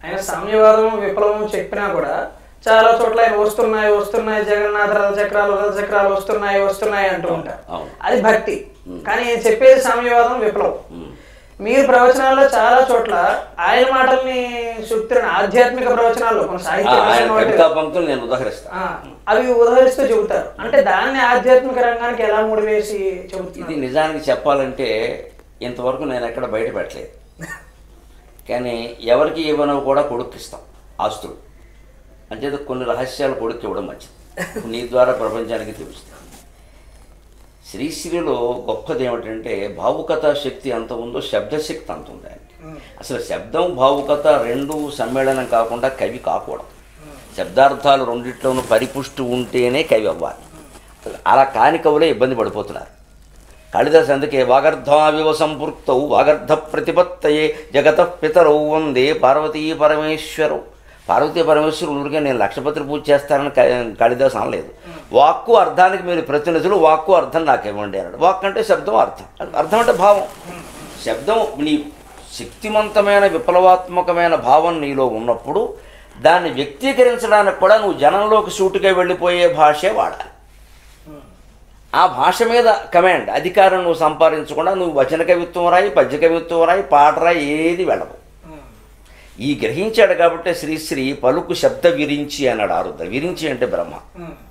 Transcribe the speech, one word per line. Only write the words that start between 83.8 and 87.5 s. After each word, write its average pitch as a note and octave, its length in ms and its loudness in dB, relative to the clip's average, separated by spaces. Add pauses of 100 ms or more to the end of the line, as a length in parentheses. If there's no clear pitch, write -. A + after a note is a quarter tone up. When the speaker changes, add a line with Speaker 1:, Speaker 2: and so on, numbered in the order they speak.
Speaker 2:
సంపాదించకుండా D#3 800 0
నువ్వు E3+ 260 -2
వచన D#3+ 220 0
కవిత్వం F3 460 0
రాయి, F#3 220 2
పద్య C#3+ 280 0
కవిత్వం E3 460 2
రాయి, E3+ 180 2
పాట D3 360 4
రాయి, D#3+ 500 0